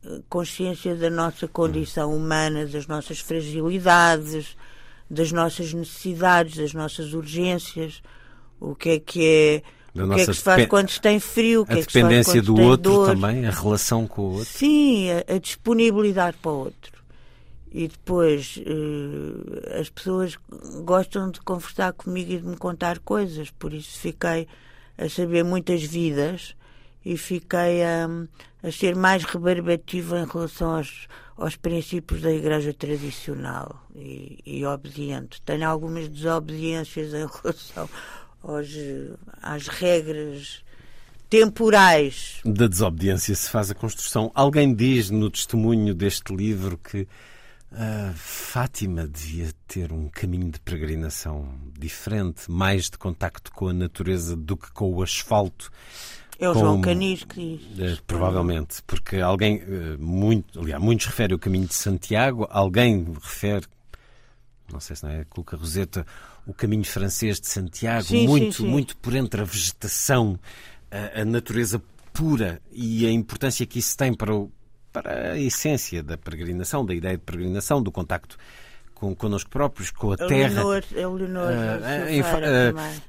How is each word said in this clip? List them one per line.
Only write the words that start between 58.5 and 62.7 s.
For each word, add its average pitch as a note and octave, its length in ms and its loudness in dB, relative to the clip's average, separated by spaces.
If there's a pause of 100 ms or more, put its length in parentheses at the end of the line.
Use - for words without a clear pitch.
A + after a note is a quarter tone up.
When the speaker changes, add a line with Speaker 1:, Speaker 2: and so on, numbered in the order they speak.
Speaker 2:
porque - 300 -2
alguém, F#2+ 440 2
eh, E2+ 380 -8
muito, F#2 600 0
aliás, D2+ 220 -4
muitos A2 240 4
referem G2 300 0
o E2+ 40 -4
caminho F#2 280 0
de - 80 -6
Santiago, G#2+ 720 0
alguém G2 560 4 (160)